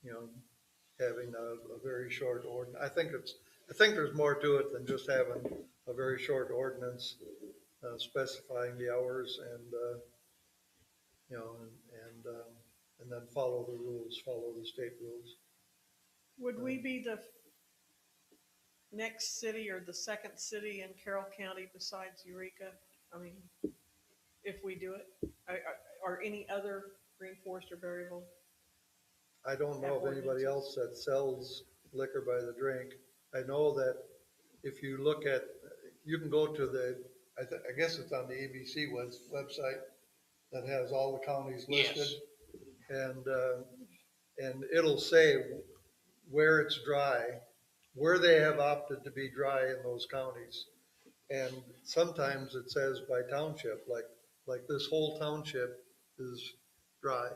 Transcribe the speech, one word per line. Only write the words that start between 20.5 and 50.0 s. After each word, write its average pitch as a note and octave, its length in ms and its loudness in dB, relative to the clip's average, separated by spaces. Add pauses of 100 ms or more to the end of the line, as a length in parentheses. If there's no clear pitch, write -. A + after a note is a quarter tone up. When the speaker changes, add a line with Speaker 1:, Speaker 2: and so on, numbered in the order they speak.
Speaker 2:
in F#3+ 80 -10 (140)
Carroll G3 220 -4 (100)
County F#3+ 380 -10
besides F#3 500 -10
Eureka? F#3 480 -12 (420)
I F3 40 -12
mean, F3 160 -12 (1080)
if G3 200 -10
we F#3+ 120 -8
do F#3 180 -10
it, G3+ 140 -12 (420)
are, F#3 60 -4
are, F3+ 640 -8
are F3+ 40 -8
any G#3 280 -6
other G3 340 -4 (340)
Green F#3 260 -14
Forest F#3 280 -10
or F3 60 -12
Berryville F3 440 -8 (1300)
Speaker 1:
I C3+ 80 0
don't C#3+ 260 -2
know C#3 160 0
of B2+ 60 -2
anybody C3+ 420 0
Speaker 2:
ordinances? - 0 -
Speaker 1:
else C3+ 300 -2
that A#2 220 -2
sells C3+ 680 -2 (300)
liquor C3 280 -2
by B2 240 0
the A#2+ 140 -6
drink. B2+ 340 -2 (400)
I C3 140 -2
know D3 260 4
that C3 220 2 (680)
if C#3 180 -8
you C3+ 160 -4
look D3 280 2
at, C3+ 180 2 (600)
you D#3 140 -2
can D#3 100 -4
go D3+ 180 6
to D3+ 200 0
the, B2 300 0 (400)
I C3 40 -6
th-, B2+ 280 -6
I B2+ 80 -8
guess E3 200 2
it's C#3 160 -6
on B2+ 160 -2
the B2+ 60 -6
A C3+ 120 -4
B B2+ 180 -10
C D3+ 280 -4
wes-, B2 400 -6
website C3+ 480 -4 (720)
that B2+ 140 -6
has C3 240 0
all C3+ 220 2
the - 120 -4
counties C3+ 420 -4
Speaker 3:
Yes. C#3 300 4
Speaker 1:
listed. C#3+ 220 -2 (720)
And, C3 380 -4
uh, B2+ 280 2 (840)
and C3+ 260 -6 (100)
it'll D#3+ 260 8
say D#3 440 10 (880)
where D#3 300 10
it's - 240 2
dry, C#3 400 4 (680)
where D#3+ 260 6
they E3+ 200 12
have D3+ 200 6
opted C#3+ 440 2
to C#3 80 -8
be C3+ 240 -4
dry C3+ 320 4
in B2+ 160 -2
those A#2+ 260 -2